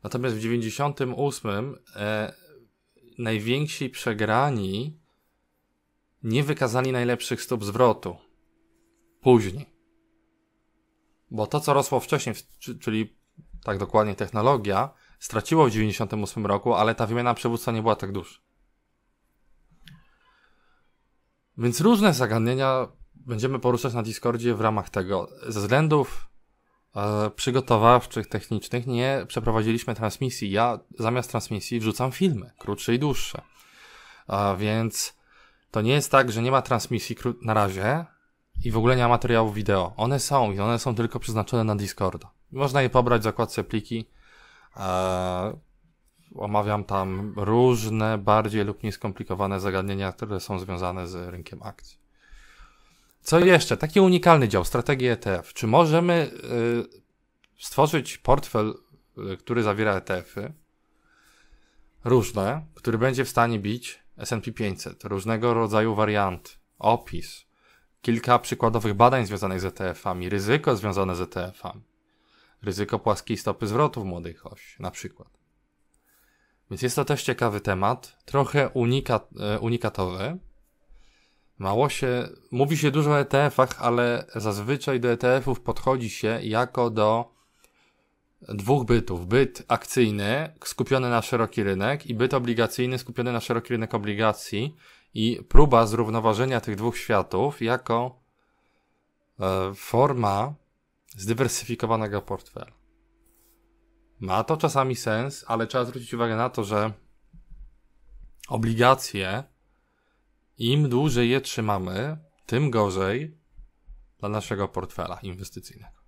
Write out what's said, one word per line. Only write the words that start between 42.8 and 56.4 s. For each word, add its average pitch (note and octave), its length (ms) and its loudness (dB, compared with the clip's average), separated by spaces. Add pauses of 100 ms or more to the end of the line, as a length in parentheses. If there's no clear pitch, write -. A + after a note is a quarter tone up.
je B2+ 80 2
pobrać A#2+ 320 4
w - 20 -8
zakładce A2 400 -2
pliki. A2+ 420 -6 (720)
E, F#2 800 -2 (760)
omawiam G#2 480 -2
tam F#2+ 540 -4
różne, A2 800 2
bardziej G#2 480 2
lub G#2 180 -8
mniej G#2+ 80 -4
skomplikowane G2 680 -4
zagadnienia, G2 520 -4
które G#2 280 -6
są F#2+ 200 -6
związane F#2 480 -6
z F2+ 220 -10
rynkiem F2 340 -14
akcji. - 340 -18 (1200)
Co D#3+ 180 4
jeszcze? F3 380 6
Taki D#3 220 2
unikalny F3 480 8
dział, G2 180 2
strategie B2+ 460 0
E A2 60 0
T F#2+ 220 -2
F. - 140 -16
Czy - 140 -4
możemy, E3 640 4 (1300)